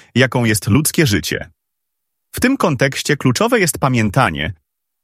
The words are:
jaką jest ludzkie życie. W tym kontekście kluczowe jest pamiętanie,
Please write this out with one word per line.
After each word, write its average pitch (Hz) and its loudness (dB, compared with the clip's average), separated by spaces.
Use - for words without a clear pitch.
jaką 123 2
jest 110 0
ludzkie 147 2
życie. - -2
W - -12
tym 262 2
kontekście 139 0
kluczowe 220 0
jest 175 -2
pamiętanie, 110 0